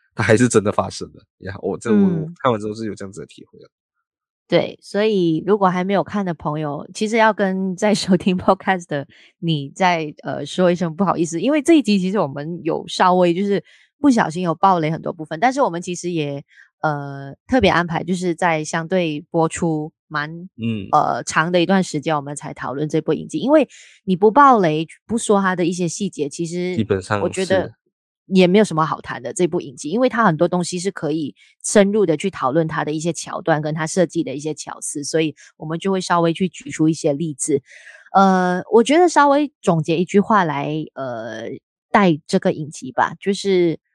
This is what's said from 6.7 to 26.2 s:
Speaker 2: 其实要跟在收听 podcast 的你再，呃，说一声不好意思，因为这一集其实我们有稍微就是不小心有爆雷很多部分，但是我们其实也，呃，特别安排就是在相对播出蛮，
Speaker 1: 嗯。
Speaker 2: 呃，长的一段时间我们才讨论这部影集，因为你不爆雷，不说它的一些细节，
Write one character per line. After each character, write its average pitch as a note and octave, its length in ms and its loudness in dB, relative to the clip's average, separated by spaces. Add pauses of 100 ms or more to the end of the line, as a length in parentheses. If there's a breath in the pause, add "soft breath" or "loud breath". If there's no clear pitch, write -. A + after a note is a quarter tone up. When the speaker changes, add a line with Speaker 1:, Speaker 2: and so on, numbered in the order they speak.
Speaker 2:
其 A3 140 -4
实 G#3+ 100 -2
要 A3 160 4
跟 F#3+ 440 -2
在 G#3 180 2
收 F#3 220 2
听 F3+ 200 0
podcast F#3 520 0
的 C#3+ 180 -4 (320 soft breath)
你 D3+ 320 -2
再， E3 420 0 (120)
呃， C#3 200 -6
说 F3 280 2
一 - 20 0
声 E3 220 -4
不 G3 80 0
好 E3 120 2
意 E3+ 80 0
思， D#3+ 160 -4
因 B3 120 0
为 D4+ 100 0
这 E4+ 120 4
一 D4 80 6
集 G3+ 180 2
其 F#3 100 -2
实 G#3 80 -2
我 E3+ 80 0
们 D3+ 380 -8
有 D3+ 240 -2
稍 F#3 260 4
微 F3+ 180 4
就 F#3+ 140 -2
是 G3+ 160 0 (380 soft breath)
不 C#4+ 100 4
小 A3 180 4
心 E3 140 -6
有 E3+ 100 0
爆 F3+ 280 4
雷 D#3 100 0
很 D#3+ 100 -4
多 D3 120 -6
部 D#3 120 -12
分， D#3 140 -10
但 B3 140 2
是 C4+ 80 -2
我 A3+ 100 2
们 E3+ 100 -6
其 F3+ 140 -8
实 F3 160 -6
也， D3 340 -4 (360 soft breath)
呃， C#3 520 -4 (140)
特 B3+ 140 0
别 F#3+ 100 6
安 E3+ 160 2
排 E3 160 -4
就 E3 100 -4
是 F3+ 220 -2
在 D#3+ 300 0
相 D#3+ 240 -6
对 E3 420 -2
播 E3 180 2
出 D#3 440 -4 (160)
蛮， D3+ 200 -6 (320)
Speaker 1:
嗯。 A2 300 -4
Speaker 2:
呃， C#3+ 320 0
长 D#3+ 300 -2
的 F3+ 80 4
一 E3+ 40 2
段 F#3+ 160 4
时 D#3+ 200 -4
间 D#3 160 -2
我 D3 40 -4
们 C#3+ 140 -10
才 C#3+ 180 -12
讨 C3 220 -10
论 D3 140 -4
这 D#3 120 0
部 D#3 120 -2
影 - 160 -6
集， D#3 100 -6
因 A3 140 -2
为 D4+ 160 6 (340 loud breath)
你 F#3+ 140 0
不 G#3+ 160 4
爆 C4+ 260 8
雷， D#3+ 260 2 (220)
不 A3+ 100 -4
说 G#3 240 2
它 F#3 140 0
的 F3+ 100 0
一 E3 60 0
些 F3+ 160 -2
细 F3 240 -4
节， D3 180 -4